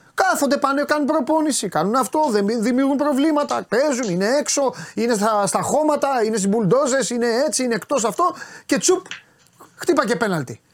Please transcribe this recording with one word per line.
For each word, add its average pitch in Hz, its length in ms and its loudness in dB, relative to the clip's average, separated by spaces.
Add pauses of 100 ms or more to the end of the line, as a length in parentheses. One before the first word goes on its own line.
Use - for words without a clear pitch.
(140)
Κάθονται 285 420 0
πάνω, 277 280 0
κάνουν 302 220 0
προπόνηση, 302 600 0
κάνουν 175 280 0
αυτό, 294 340 0
δεν 208 140 2
μη-, 226 160 0
δημιουργούν 262 360 2
προβλήματα, 285 720 0
παίζουν, 247 440 0
είναι 185 140 0 (140)
έξω, 262 340 -2 (200)
είναι 233 200 0
στα, 208 320 0
στα 196 160 0
χώματα, 294 460 0 (180)
είναι 220 100 -2
στις 196 120 0
μπουλντόζες, 233 640 2
είναι 240 160 -2 (200)
έτσι, 262 160 -2
είναι 240 120 0
εκτός 220 300 -2
αυτό 339 300 0 (320)
και 269 120 2
τσουπ, 370 280 2 (680)
χτύπα 285 320 0
και 196 100 0
πέναλτι. 160 440 -2 (140)